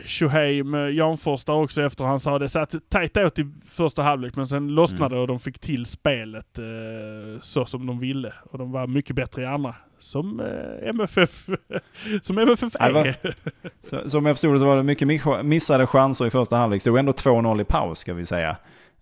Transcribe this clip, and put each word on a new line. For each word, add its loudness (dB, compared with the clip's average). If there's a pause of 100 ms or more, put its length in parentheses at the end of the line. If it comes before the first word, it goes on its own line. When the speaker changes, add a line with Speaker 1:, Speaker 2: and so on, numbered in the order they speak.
Speaker 1:
tjohej 2
med -2
Janfors 0
där 0
också 0
efter -2
han 0
sa 0
det. -4
Så -2
att -4 (140)
tajt 0
åt 2
i -2 (140)
första -2
halvlek, 0
men -4
sen -2
lossnade 4 (100)
Speaker 2:
Mm. -2
Speaker 1:
och 0
de -2
fick -12
till -6
spelet, -6
eh, -12
så -4
som -10
de -6
ville. -6 (180)
Och -14
de -10
var -6
mycket -2
bättre -6
i -6
andra. -6 (240)
Som, -6
eh, -8
M -4
F -2
F, 2 (360)
<laughs> -6
som -4
M 4
F 0
F -6
Speaker 2:
Ja, 4
det 2
var 4
Speaker 1:
är. -4 (480)
Speaker 2:
så, -8
som 2
jag 4
förstod 4
det 6
så 4
var 6
det 4
mycket 2
miss-, 2
missade 4
chanser 4
i 2
första 2
halvlek. 2
Så 2
det 6
var 6
ändå 2
två 4
noll 2
i 0
paus, 0
ska -8
vi -6
säga. -2 (440)